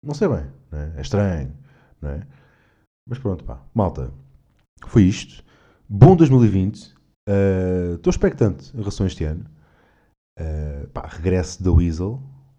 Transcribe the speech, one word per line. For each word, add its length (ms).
Não 100
sei 140
bem, 240
né? 260
É 40
estranho, 560
não 80
é? 180
Mas 120
pronto, 240
pá, 200
malta, 400
foi 160
isto. 400
Bom 280
dois 140
mil 140
e 40
vinte. 460
Eh, 680
estou 160
expectante 640
em 40
relação 260
a 20
este 160
ano. 220
Eh, 560
pá, 140
regresso 560
da 80
Weasel. 500